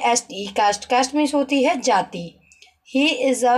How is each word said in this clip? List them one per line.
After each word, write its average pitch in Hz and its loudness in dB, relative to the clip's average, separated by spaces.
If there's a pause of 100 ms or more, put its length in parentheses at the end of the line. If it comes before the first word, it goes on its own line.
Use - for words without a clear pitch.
एस 240 2
T, 190 -12 (100)
cast, 208 0
cast 262 0
means 294 0
होती 277 0
है 294 0
जाति। 196 -2 (680)
He 277 2 (220)
is 240 0
a 240 4